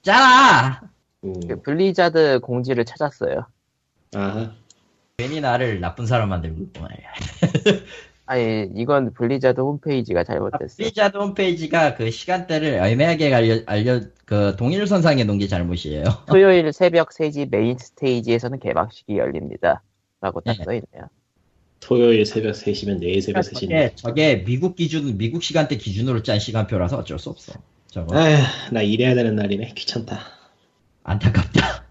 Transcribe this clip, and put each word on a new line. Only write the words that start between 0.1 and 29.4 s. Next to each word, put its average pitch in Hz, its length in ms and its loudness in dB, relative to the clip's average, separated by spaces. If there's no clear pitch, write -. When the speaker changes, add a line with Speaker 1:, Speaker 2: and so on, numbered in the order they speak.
Speaker 2:
음. 95 100 -8
Speaker 3:
그 - 140 -6
블리자드 160 800 2
공지를 123 440 -2
찾았어요. - 600 -6
Speaker 2:
아하. 104 360 -6
Speaker 1:
괜히 139 220 -6
나를 120 400 -2
나쁜 87 260 -6
사람 110 240 0
만들고 82 340 -6
있구만. - 280 -14
<laughs> - 1300 -4
Speaker 3:
아니, 113 500 -2
이건 123 380 0
블리자드 127 480 0
홈페이지가 131 600 -2
잘못됐어요. - 420 -4
Speaker 1:
아, - 120 -16
블리자드 202 400 0
홈페이지가 170 760 0
그 113 160 -4
시간대를 156 640 -4
애매하게 139 580 2
알려, 113 320 4
알려, 117 360 0
그 101 320 0
동일선상에 165 680 2
놓은 101 120 0
게 98 100 -2
잘못이에요. 85 560 -4
<laughs> - 80 -20
Speaker 3:
토요일 185 460 6
새벽 170 400 2
세 156 180 -2
시 143 180 -4
메인 120 280 0
스테이지에서는 120 840 -2
개막식이 - 580 -4
열립니다. 73 640 -2
라고 85 180 -6
딱 113 180 -4
Speaker 1:
네. 87 60 -12
Speaker 3:
써있네요. 92 460 -10
Speaker 2:
토요일 120 480 4
새벽 107 280 -4
세 - 180 -6
시면 98 260 -4
내일 90 220 -2
새벽 190 200 -2
Speaker 1:
그러니까 - 80 -6
Speaker 2:
세 - 100 -12
시인데. 160 360 0
Speaker 1:
저게, 143 400 0
저게 92 100 -6
미국 143 300 -2
기준, 147 420 -4
미국 120 260 -4
시간대 147 340 -2
기준으로 110 460 -2
짠 104 160 0
시간표라서 107 580 -2
어쩔 - 220 -10
수 - 100 -14
없어. - 240 -18
저거. 85 300 -4
Speaker 2:
에휴, 156 200 6
나 113 100 0
일해야 117 340 2
되는 113 200 2
날이네. 101 400 -4